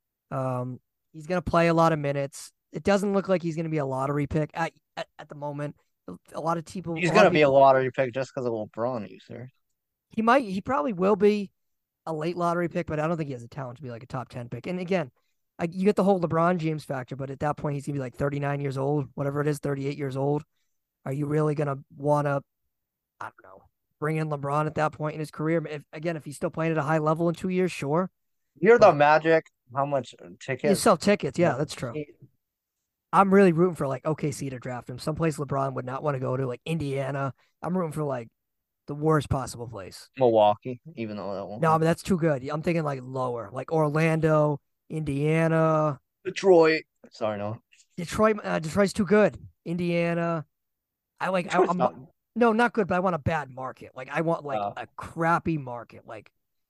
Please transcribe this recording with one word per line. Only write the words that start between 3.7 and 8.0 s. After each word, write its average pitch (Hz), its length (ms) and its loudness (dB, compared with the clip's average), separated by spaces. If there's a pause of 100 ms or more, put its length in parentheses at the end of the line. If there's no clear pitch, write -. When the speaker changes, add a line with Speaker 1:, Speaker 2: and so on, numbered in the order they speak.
Speaker 1:
a 143 80 0
lottery 139 420 -2
pick 151 260 -2
at, 165 200 -4 (240)
at, 165 100 -10 (120)
at 151 100 -18
the 156 60 -14
moment. 147 400 -8 (580)
A - 80 -10
lot 165 160 -2
of 160 80 -10
people, 165 300 -10
Speaker 2:
He's 170 140 0
Speaker 1:
a 160 40 -2
lot - 60 6
Speaker 2:
gonna 202 80 8
Speaker 1:
of 165 60 4
Speaker 2:
be 151 80 4
a 147 60 6
Speaker 1:
people 135 120 6
Speaker 2:
lottery 131 320 6
pick 127 220 -2